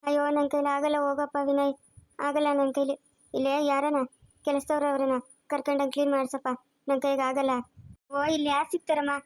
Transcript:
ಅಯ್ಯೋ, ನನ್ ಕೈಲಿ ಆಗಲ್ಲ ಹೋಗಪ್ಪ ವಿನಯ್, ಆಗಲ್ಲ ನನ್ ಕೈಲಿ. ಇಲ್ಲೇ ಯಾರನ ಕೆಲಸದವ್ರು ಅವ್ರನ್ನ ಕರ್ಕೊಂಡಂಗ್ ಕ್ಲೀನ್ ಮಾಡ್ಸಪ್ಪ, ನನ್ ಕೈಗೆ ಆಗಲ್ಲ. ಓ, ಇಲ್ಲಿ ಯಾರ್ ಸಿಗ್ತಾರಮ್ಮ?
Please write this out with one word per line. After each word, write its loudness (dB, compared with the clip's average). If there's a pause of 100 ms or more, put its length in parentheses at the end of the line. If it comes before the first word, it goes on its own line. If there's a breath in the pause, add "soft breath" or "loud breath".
ಅಯ್ಯೋ, 2
ನನ್ 0
ಕೈಲಿ 0
ಆಗಲ್ಲ 0
ಹೋಗಪ್ಪ -2
ವಿನಯ್, 2 (460)
ಆಗಲ್ಲ 0
ನನ್ 2
ಕೈಲಿ. 0 (420)
ಇಲ್ಲೇ 0
ಯಾರನ 0 (480)
ಕೆಲಸದವ್ರು 0
ಅವ್ರನ್ನ 0 (340)
ಕರ್ಕೊಂಡಂಗ್ -2
ಕ್ಲೀನ್ 2
ಮಾಡ್ಸಪ್ಪ, -2 (400)
ನನ್ 0
ಕೈಗೆ 0
ಆಗಲ್ಲ. 0 (600)
ಓ, -2
ಇಲ್ಲಿ 0
ಯಾರ್ 0
ಸಿಗ್ತಾರಮ್ಮ? 0 (160)